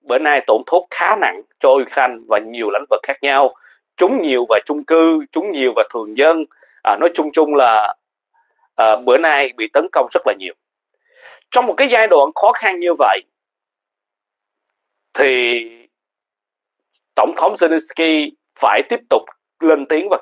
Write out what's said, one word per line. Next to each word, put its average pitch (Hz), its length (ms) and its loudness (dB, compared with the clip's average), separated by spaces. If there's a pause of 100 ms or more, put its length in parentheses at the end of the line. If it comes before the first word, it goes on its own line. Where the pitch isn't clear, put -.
bữa 123 180 -2
nay 147 280 0
tổn 110 200 2
thất 180 240 0
khá - 260 -2
nặng 92 260 -4 (180)
cho 135 100 4
Ukraine 127 440 0 (140)
và 107 100 0
nhiều 110 320 -6
lĩnh 101 200 -4
vực 107 120 0
khác - 200 -8
nhau. 139 320 0 (420)
Trúng 202 260 0
nhiều 123 260 -2
vào 107 180 2
chung 147 180 -8
cư, 160 480 2
trúng 190 200 -4
nhiều 131 240 -2
vào 110 160 2
thường 110 260 -8
dân. 156 260 2 (380)
À, 101 180 0
nói 165 140 2
chung 156 180 -4
chung 151 220 0
là, 113 400 2 (840)
à, 110 200 4
bữa 123 220 2
nay 143 380 0
bị 110 160 -8
tấn - 200 0
công 151 180 0
rất - 160 -4
là 104 120 0
nhiều. 92 160 -14 (960)
Trong 247 160 0
một - 100 -4
cái 277 120 0
giai 220 200 2
đoạn 151 260 4
khó 220 180 2
khăn 190 280 -4
như 175 180 0
vậy 101 240 2 (1900)
thì 123 500 0 (1500)
Tổng - 220 0
thống 190 180 0
Zelensky 160 760 0 (300)
phải - 280 2
tiếp 480 120 -4 (100)
tục - 120 2 (380)
lên 156 260 2
tiếng 165 220 -2
và 175 140 0